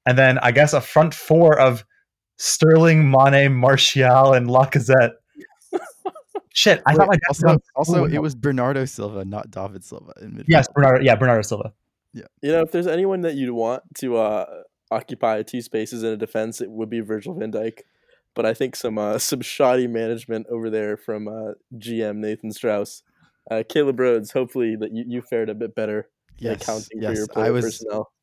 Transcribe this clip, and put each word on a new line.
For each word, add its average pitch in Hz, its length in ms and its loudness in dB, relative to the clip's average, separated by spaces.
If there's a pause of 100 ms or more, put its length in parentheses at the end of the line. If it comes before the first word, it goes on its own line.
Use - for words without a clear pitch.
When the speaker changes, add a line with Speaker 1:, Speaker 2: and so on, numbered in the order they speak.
Speaker 1:
and 127 100 4
then 131 220 4
I 123 140 2
guess 147 200 4
a 139 80 2
front 139 340 2
four 160 440 4
of 123 260 2 (520)
Sterling, 160 760 4
Mane, 139 420 6
Martial, 131 840 4
and 123 120 2
Lacazette. 127 680 4 (1400)
Shit, - 320 2
I 143 60 4
Speaker 2:
Wait, 156 60 4
Speaker 1:
thought 185 100 6
my 190 80 4
draft - 120 -4
Speaker 2:
also, 151 260 -2
Speaker 1:
was 151 60 2 (140)
Speaker 2:
also, 156 200 -2
Speaker 1:
going 160 160 0
Speaker 2:
it 156 40 -2
Speaker 1:
well. 151 80 -2
Speaker 2:
was 151 140 -4
Bernardo 131 480 -2
Silva, 104 400 -10
not 104 260 -12
David 98 320 -12
Silva - 380 -20
in 107 160 -18
midfield. - 100 -16
Speaker 1:
Yes, 151 260 4
Bernardo. 131 320 4
Yeah, 120 120 6
Bernardo 117 260 2
Silva. 104 300 -10 (420)
Speaker 2:
Yeah. - 120 -18 (140)
Speaker 3:
You 143 120 -4
know, 165 100 0
if 160 80 -4
there's 175 160 -4
anyone 180 360 -2
that 165 120 -4
you'd 131 180 -6
want 117 300 -6 (140)
to, 120 200 -4
uh, 107 300 -2 (440)
occupy 110 520 -4
two 123 180 -10
spaces 113 420 -8
in 113 60 -4
a 110 80 -4
defense, 110 460 -8
it 101 80 -10
would 110 180 -10
be 113 120 -6
Virgil 110 340 -10
van 110 180 -10
Dijk. 110 280 -8 (540)
But 113 120 -2
I 113 80 -2
think 131 200 -6
some, 113 220 -8
uh, 107 220 -4
some 127 240 -6
shoddy 127 440 0
management 113 600 -8
over 113 220 -8
there 107 260 -4
from, 107 320 -10
uh, 110 240 -12 (240)
G 113 260 -8
M 107 200 -6
Nathan 107 300 -8
Strauss. 107 500 -6 (480)
Uh, 110 180 -4
Caleb 139 320 0
Rhodes, 117 320 0
hopefully 120 440 -4
that 107 180 -8
you, 117 120 -8
you 120 140 -8
fared 113 300 -6
a 104 40 -10
bit 107 200 -10
better 107 340 -6 (300)
in 117 80 -12
Speaker 2:
Yes, 107 160 -6
Speaker 3:
accounting 110 400 -10
Speaker 2:
yes, 107 80 -4
Speaker 3:
for 110 80 -4
your 107 60 -4
Speaker 2:
I - 100 -12
Speaker 3:
player 110 180 -2
Speaker 2:
was, 123 140 -2
Speaker 3:
personnel. 107 440 -10 (120)